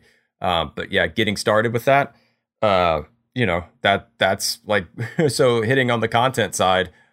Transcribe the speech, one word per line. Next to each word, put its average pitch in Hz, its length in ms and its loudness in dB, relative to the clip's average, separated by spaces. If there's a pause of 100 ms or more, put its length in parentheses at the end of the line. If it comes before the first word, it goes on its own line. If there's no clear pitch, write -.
(400)
Um, 82 360 -2
but 87 160 -10
yeah, 90 160 2
getting 101 280 -2
started 110 380 0
with 120 120 -2
that, 135 300 2 (460)
uh, 90 400 2 (320)
you 123 140 -2
know, 85 160 -2 (180)
that, 98 280 0 (100)
that's 98 480 -2
like, 101 180 0 (220)
<laughs> 160 220 -2
so 120 340 2
hitting 127 260 0
on 120 100 0
the 113 80 -2
content 120 460 0
side, 92 380 0 (220)